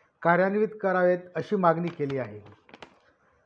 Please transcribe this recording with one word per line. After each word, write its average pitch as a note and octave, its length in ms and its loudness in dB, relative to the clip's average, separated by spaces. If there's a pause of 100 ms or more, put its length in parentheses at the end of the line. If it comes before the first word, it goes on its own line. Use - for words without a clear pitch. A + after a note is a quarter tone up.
(220)
कार्यान्वित F#3+ 460 2 (140)
करावेत F3+ 360 2 (180)
अशी D#3+ 200 -4
मागणी E3+ 320 2
केली C#3 300 -4
आहे. G#2+ 220 -8 (1080)